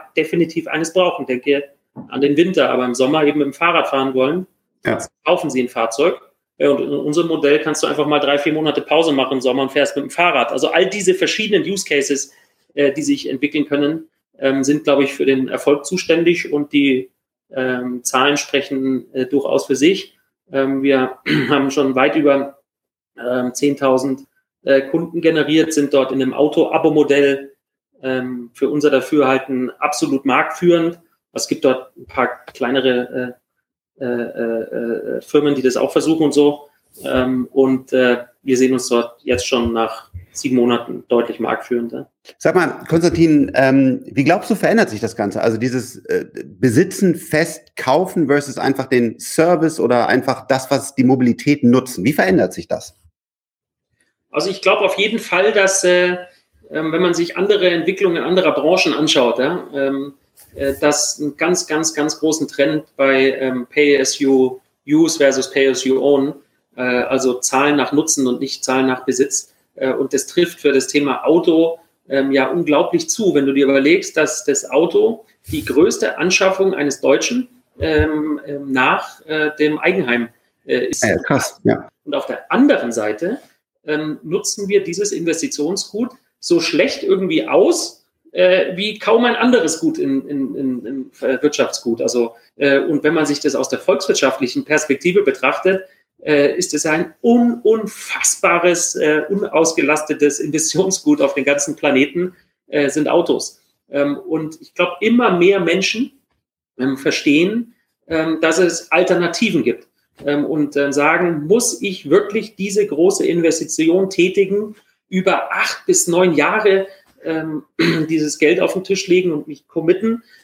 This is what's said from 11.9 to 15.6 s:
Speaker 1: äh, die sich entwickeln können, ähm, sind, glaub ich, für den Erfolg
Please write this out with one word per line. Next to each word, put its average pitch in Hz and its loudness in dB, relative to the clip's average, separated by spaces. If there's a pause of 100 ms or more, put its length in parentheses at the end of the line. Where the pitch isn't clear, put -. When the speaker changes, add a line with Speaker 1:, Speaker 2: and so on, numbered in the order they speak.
Speaker 1:
äh, 143 2
die 156 -6
sich 139 -2
entwickeln 143 -4
können, 147 -2 (300)
ähm, 135 0
sind, 147 0
glaub 143 2
ich, 139 0
für 143 -2
den 131 2
Erfolg - 0